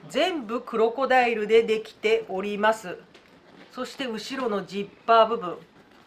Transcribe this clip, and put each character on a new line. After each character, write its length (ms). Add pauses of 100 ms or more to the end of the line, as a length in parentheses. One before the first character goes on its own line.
全 380
部 160
ク 160
ロ 140
コ 140
ダ 200
イ 80
ル 120
で 160
で 200
き 120
て 360
お 100
り 160
ま 160
す。 240 (760)
そ 120
し 140
て 80
後 380
ろ 40
の 160
ジ 260
ッ 140
パ 200
ー 40
部 80
分、 220 (480)